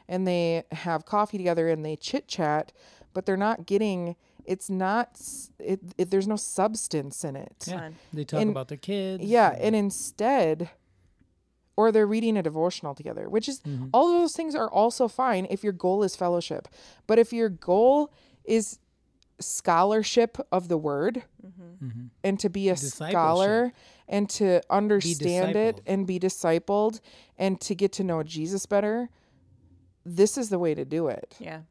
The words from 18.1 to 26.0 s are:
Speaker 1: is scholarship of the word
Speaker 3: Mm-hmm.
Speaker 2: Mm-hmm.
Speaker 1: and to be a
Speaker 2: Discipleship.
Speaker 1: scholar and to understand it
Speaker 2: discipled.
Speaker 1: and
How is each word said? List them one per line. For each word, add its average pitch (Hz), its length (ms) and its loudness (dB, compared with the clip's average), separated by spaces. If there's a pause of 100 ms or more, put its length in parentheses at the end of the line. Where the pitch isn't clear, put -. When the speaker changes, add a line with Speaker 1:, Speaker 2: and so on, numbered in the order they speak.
Speaker 1:
is 220 340 0 (640)
scholarship 214 960 2 (140)
of 180 180 0
the 170 80 2
word 156 460 -2 (220)
Speaker 3:
Mm-hmm. 180 400 -18
Speaker 2:
Mm-hmm. 120 200 -10 (180)
Speaker 1:
and 196 160 0
to 208 100 -2
be 190 200 0
a 185 60 4
Speaker 2:
Discipleship. 147 360 -6
Speaker 1:
scholar 196 640 2 (340)
and 202 240 -2
to 185 380 4
understand 185 840 0
it 214 220 2
Speaker 2:
discipled. - 100 -20
Speaker 1:
and 190 200 0